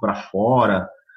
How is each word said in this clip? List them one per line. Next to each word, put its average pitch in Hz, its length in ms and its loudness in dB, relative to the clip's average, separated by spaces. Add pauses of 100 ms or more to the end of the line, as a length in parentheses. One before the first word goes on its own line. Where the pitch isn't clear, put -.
pra 101 160 -2
fora. 104 720 0 (280)